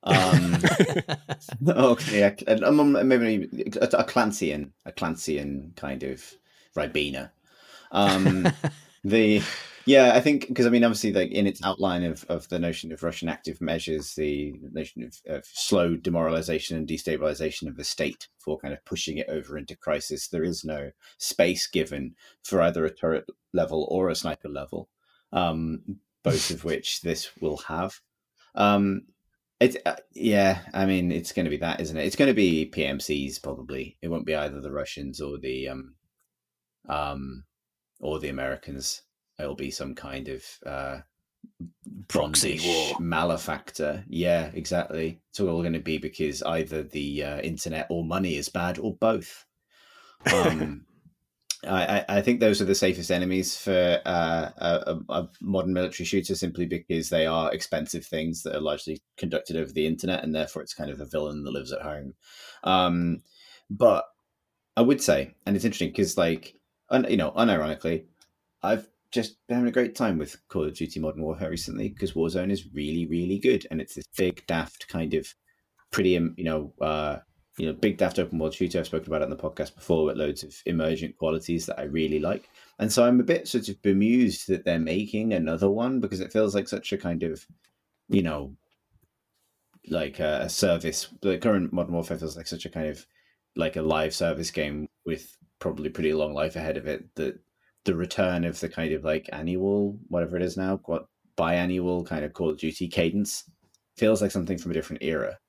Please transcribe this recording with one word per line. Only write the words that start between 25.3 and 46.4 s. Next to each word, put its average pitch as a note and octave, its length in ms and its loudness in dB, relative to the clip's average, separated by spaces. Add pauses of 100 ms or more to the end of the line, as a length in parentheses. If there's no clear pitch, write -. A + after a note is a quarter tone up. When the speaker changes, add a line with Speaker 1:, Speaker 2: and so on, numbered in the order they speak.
Speaker 1:
um, E2 500 0 (420)
both D#2+ 280 2
of D#2+ 120 -8
Speaker 3:
<laughs> - 0 -
Speaker 1:
which - 380 -4
this E2 300 -4 (100)
will D2+ 160 -2
have. F2 440 -6 (540)
Um, G2+ 480 4 (560)
it's, B2 160 6 (100)
uh, - 100 0 (180)
yeah, G2 460 4 (140)
I F#2+ 120 2
mean, F#2 260 2
it's E2 200 -4
gonna E2+ 180 -2
be D2 80 -2
that, E2 240 -2
isn't D#2 160 -6
it? D#2 80 -2
It's F#2+ 100 -2
gonna C#3 180 6
be F2 320 4
P - 200 -4
M C#2 140 -2
Cs, C#2 400 -4
probably. C2 600 -10
It E2+ 80 -6
won't E2 160 -4
be D#2 100 -2
either D2 260 -4
the C#2+ 100 -10
Russians C#2 480 -8
or C#2+ 180 -8
the, C2 320 -6
um, C2 260 -12 (920)
um, C#2 560 -6 (560)
or D2+ 200 -4
the C#2+ 100 -6
Americans. C2+ 720 -6 (360)
It'll C#2+ 180 -6
be C#2 160 -8
some C2+ 240 -8
kind C2+ 340 -10
of, C2 160 -10 (200)
uh, C#2 320 -8 (1120)
Speaker 3:
Proxy D2 500 0
Speaker 1:
Bondish D#2+ 340 0
Speaker 3:
war. - 80 -6
Speaker 1:
malefactor. E2 1080 -2
Yeah, E2+ 440 2
exactly. E2 760 -4
It's - 100 -14
all E2+ 240 2
gonna E2 160 0
be D#2+ 180 -2
because D2 460 -4